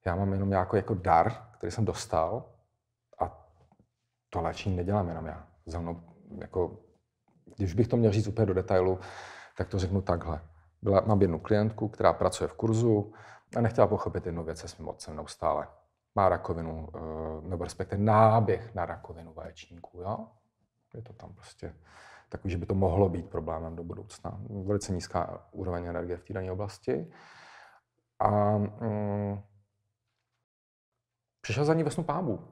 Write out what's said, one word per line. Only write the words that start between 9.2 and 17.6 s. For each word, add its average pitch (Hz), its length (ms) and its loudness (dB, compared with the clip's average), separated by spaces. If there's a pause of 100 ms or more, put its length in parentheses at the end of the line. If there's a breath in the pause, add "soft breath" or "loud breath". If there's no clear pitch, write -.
tak 95 100 -2
to 98 120 -2
řeknu 92 220 2
takhle. 82 400 -2 (400 soft breath)
Byla, 95 200 6
mám 104 200 6
jednu 87 180 4
klientku, 110 500 2
která - 240 6
pracuje - 340 0
v - 60 -8
kurzu 110 600 2 (440 loud breath)
a 120 40 2
nechtěla 113 260 6
pochopit 87 380 -2
jednu 85 180 -6
věc 80 160 -8
se - 80 -12
svým 78 200 -12
otcem - 280 -12
neustále. 76 520 -2 (480)
Má 95 140 6
rakovinu, 80 680 -4
eh, 82 40 -8 (480)
nebo 87 160 -6